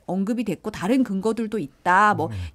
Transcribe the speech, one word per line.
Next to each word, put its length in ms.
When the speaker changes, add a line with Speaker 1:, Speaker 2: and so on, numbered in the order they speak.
Speaker 1:
언급이 380
됐고 260
다른 340
근거들도 540
있다. 560
뭐 140
Speaker 2:
음. 40